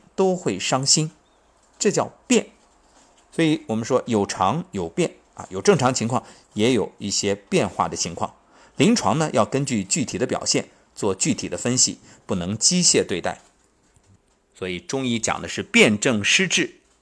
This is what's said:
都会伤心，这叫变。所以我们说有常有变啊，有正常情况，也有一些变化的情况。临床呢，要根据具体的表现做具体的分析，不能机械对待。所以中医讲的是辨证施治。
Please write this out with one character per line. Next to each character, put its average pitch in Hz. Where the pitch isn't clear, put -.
都 185
会 113
伤 131
心， 156
这 214
叫 143
变。 233
所 165
以 156
我 113
们 113
说 123
有 107
常 104
有 90
变 -
啊， -
有 92
正 202
常 127
情 110
况， 120
也 107
有 101
一 101
些 101
变 139
化 87
的 82
情 85
况。 -
临 202
床 139
呢， 156
要 107
根 135
据 110
具 -
体 -
的 95
表 -
现 -
做 98
具 -
体 -
的 87
分 123
析， -
不 -
能 92
机 180
械 127
对 87
待。 85
所 92
以 90
中 135
医 117
讲 -
的 82
是 -
辨 202
证 117
施 190
治。 -